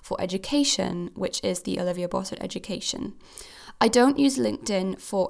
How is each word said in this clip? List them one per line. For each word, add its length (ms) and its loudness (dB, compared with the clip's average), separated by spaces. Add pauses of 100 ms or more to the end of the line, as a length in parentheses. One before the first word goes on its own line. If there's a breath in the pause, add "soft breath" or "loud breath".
for 180 -4
education, 920 0
which 280 -4
is 200 -2
the 180 -2
Olivia 300 -2
Bossert 320 -4
Education. 720 -6 (640 loud breath)
I 80 6
don't 300 6
use 200 4
LinkedIn 640 0
for 300 0